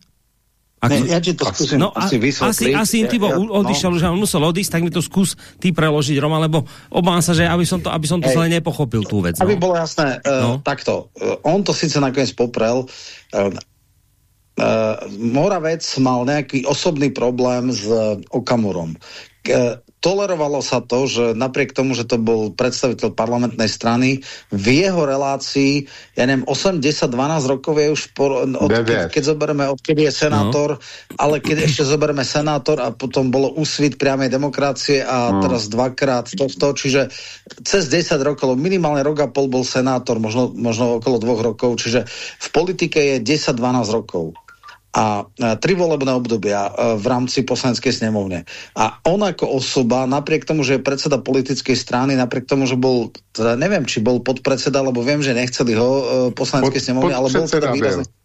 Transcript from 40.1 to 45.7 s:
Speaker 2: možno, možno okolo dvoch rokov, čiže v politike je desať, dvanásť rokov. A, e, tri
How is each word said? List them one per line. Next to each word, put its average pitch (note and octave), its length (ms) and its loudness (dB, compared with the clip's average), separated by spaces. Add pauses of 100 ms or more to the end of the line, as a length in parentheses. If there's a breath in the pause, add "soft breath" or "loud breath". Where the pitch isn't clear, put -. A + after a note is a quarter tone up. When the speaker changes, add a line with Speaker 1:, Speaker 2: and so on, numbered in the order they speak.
Speaker 2:
možno, A2 320 0
možno A#2 480 0
okolo B2 200 2
dvoch A2 220 0
rokov, A#2 380 0
čiže A#2 320 -2 (260 loud breath)
v - 140 -12
politike E3+ 480 0
je C#3+ 200 4
desať, C#3 360 0
dvanásť B2 380 0
rokov. F2 420 -4 (580 loud breath)
A, G#2+ 320 0
e, A2+ 320 -4
tri D#3 160 0